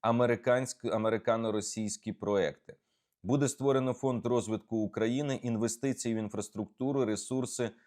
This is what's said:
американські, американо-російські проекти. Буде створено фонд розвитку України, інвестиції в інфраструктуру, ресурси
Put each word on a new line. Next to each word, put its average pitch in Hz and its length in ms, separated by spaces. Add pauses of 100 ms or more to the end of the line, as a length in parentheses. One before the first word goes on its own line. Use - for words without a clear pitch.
американські, 120 880
американо-російські 110 1200
проекти. 95 640 (460)
Буде 135 260
створено 131 440
фонд 123 340
розвитку 110 500
України, 120 640
інвестиції 117 720
в 110 40
інфраструктуру, 110 840
ресурси 117 640 (160)